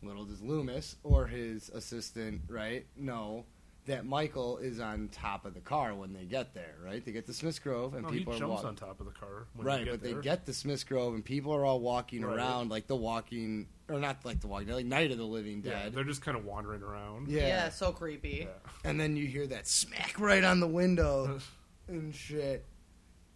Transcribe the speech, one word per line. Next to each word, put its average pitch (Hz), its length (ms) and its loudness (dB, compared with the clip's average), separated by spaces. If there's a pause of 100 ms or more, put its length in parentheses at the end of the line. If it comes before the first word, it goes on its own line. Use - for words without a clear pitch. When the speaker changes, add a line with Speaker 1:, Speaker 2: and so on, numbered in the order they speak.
Speaker 1:
little 104 220 -8
does 101 180 -10
Loomis 139 600 -4
or 139 240 8
his 113 440 -6
assistant, 110 760 -6
right, 117 380 -4 (100)
know 120 500 -6 (400)
that 127 200 -4
Michael 139 520 0
is 123 200 -4
on 107 300 -4
top 101 360 -6
of 95 100 -10
the 90 60 -12
car 131 340 0
when 98 180 -8
they 92 120 -10
get 123 300 -4
there, 82 300 -12
right? 101 200 -8
They 120 60 -8
get 113 160 -6
to - 60 -10
Smith's 156 260 -4
Grove 131 360 -2
and 135 100 -6
Speaker 2:
No, 160 60 -4
Speaker 1:
people 175 220 -2
Speaker 2:
he 117 40 -2
Speaker 1:
are 113 40 -2
Speaker 2:
jumps 143 120 0 (100)
Speaker 1:
walking. 120 60 -4
Speaker 2:
on 104 80 -6
top 98 240 -12
of - 60 -8
the 98 60 -10
car 104 420 -12
when 120 120 -4
Speaker 1:
Right, 139 140 2
Speaker 2:
they 113 60 -4
get 123 40 -2
Speaker 1:
but 113 120 -4
Speaker 2:
there. 120 120 -2
Speaker 1:
they 143 80 -4
get 139 240 0
to 135 80 -4
Smith's 139 300 -2
Grove 123 300 0
and 110 100 -4
people 143 280 -2
are 143 120 4
all 131 160 6
walking 123 440 0
Speaker 2:
Right. 120 120 0
Speaker 1:
around 123 340 2
like 110 160 -2
the 135 80 0
walking, 113 720 -2 (220)
or 151 100 0
not 139 260 -2
like 117 160 -2
the 107 60 -6
walking, 101 220 -4
like 123 180 0
Night 143 240 4
of 123 80 -2
the 113 80 -2
Living 107 380 -4
Speaker 2:
Yeah, 104 200 -2
Speaker 1:
Dead. 110 100 -6
Speaker 2:
they're 135 100 0
just 139 200 -4
kinda 135 140 -2
wandering 101 460 -6
around. 104 420 -8
Speaker 1:
Yeah. 147 220 4
Speaker 3:
Yeah, 180 220 4
so 180 200 0
creepy. 151 560 -4
Speaker 2:
Yeah. 190 220 -12 (200)
Speaker 1:
And 151 120 2
then 156 160 4
you 147 100 0
hear 139 220 -2
that 117 180 -6
smack - 540 2
right 202 240 10
on 180 160 10
the 175 80 6
window 156 720 6 (240)
Speaker 2:
<laughs> - 240 -20
Speaker 1:
and 156 260 -4
shit. 143 500 -2 (720)